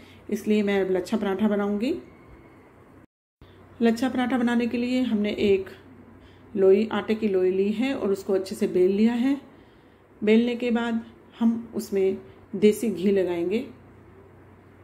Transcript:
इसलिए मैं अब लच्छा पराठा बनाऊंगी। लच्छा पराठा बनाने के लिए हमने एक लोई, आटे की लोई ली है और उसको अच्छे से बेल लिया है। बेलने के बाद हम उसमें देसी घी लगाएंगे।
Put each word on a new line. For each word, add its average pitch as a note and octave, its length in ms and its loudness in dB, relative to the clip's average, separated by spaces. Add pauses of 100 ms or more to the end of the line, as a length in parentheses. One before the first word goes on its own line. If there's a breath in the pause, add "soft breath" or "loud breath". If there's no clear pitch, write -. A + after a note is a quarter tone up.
(300 loud breath)
इसलिए G#3+ 340 0
मैं G3+ 180 0
अब F#3 100 0
लच्छा F#3 260 -2
पराठा G#3 300 0
बनाऊंगी। G#3 540 -2 (1800 loud breath)
लच्छा A#3 300 2
पराठा B3+ 280 -2
बनाने A#3+ 300 0
के A#3+ 100 -4
लिए B3+ 260 0
हमने G#3 280 -2
एक G3 380 2 (840 loud breath)
लोई, G3 340 4
आटे G#3+ 280 -2
की A3 120 -2
लोई F#3 240 2
ली G3 220 0
है C4 220 -2
और G3 160 -2
उसको G3 220 -2
अच्छे F#3+ 220 -2
से G3 140 -2
बेल F3+ 220 4
लिया A3 240 4
है। C4 260 0 (800 loud breath)
बेलने A#3 340 4
के A#3+ 160 -4
बाद A#3 340 -2 (280)
हम A3+ 420 -2
उसमें F#3+ 420 -2 (360 loud breath)
देसी G#3 360 2
घी F#3 220 -2
लगाएंगे। F3+ 540 0 (1200)